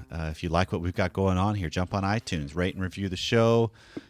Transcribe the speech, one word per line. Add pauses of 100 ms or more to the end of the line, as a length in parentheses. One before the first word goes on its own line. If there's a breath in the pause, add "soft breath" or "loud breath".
(100)
uh,
if
you
like
what
we've
got
going
on
here,
jump
on
iTunes,
rate
and
review
the
show. (400 loud breath)